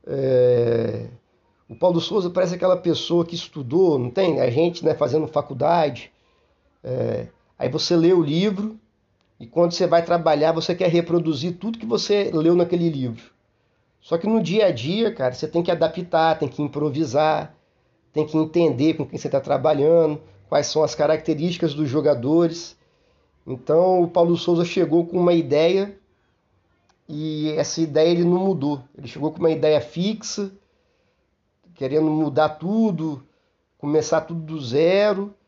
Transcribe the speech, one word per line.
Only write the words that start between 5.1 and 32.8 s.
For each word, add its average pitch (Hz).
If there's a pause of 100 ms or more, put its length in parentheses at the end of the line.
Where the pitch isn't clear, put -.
faculdade. 147 (720)
É... 117 (320)
Aí 127
você 156
lê 170
o 175
livro, 196 (600)
E 120
quando 170
você 180
vai 170
trabalhar, 165
você 165
quer 175
reproduzir 170
tudo 226
que 214
você 208
leu 165
naquele 175
livro. 127 (680)
Só -
que 170
no 220
dia 196
a 180
dia, 180
cara, 127
você -
tem 170
que 175
adaptar, 160
tem 147
que -
improvisar, 151 (580)
tem 151
que 156
entender 156
com 147
quem 143
você 139
tá 139
trabalhando, 151 (280)
quais 147
são 151
as -
características 156
dos 147
jogadores. 151 (680)
Então, 175
o 170
Paulo 170
Souza 170
chegou 170
com 180
uma 175
ideia 170 (1080)
e 156
essa 147
ideia 156
ele 175
não 175
mudou. 147 (140)
Ele 139
chegou 151
com 160
uma 165
ideia 151
fixa, 202 (1200)
querendo 151
mudar 156
tudo, 165 (540)